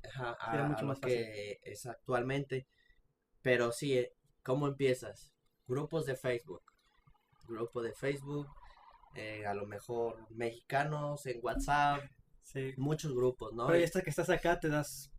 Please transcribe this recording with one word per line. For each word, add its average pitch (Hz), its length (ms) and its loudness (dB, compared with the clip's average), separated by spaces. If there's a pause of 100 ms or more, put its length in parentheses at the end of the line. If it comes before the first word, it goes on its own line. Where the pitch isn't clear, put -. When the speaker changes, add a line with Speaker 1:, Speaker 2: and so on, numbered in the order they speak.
Speaker 1:
ajá, 123 280 -6
Speaker 2:
Sí, 117 40 -8 (160)
era 139 120 2
Speaker 1:
a, 147 40 2
Speaker 2:
mucho 147 120 0
Speaker 1:
a - 20 -2
lo 139 60 0
Speaker 2:
más 139 120 -2
fácil. 127 200 2
Speaker 1:
que 104 420 -6
es 101 240 -12
actualmente. 131 800 -2 (760)
Pero 120 300 6
sí, 135 240 2
eh, 123 160 2 (300)
¿cómo 143 240 2
empiezas? 131 680 0 (340)
Grupos 151 400 -2
de 131 100 0
Facebook. 117 460 -4 (840)
Grupo 117 320 -4
de 113 120 -4
Facebook, 143 560 -4 (680)
eh, 107 320 -8
a 101 80 0
lo 101 120 -4
mejor 113 500 -4 (140)
mexicanos 143 960 -2
en 120 160 -4
WhatsApp, 143 580 2 (420)
Speaker 2:
Sí. 135 340 -4
Speaker 1:
muchos 147 380 0
grupos, 123 400 2
¿no? 120 120 0
Speaker 2:
Pero 170 120 8
ya 175 40 8
Speaker 1:
Y - 20 6
Speaker 2:
hasta 175 180 2
que 165 80 -4
estás 165 200 0
acá 170 280 4
te 160 100 0
das 147 500 -2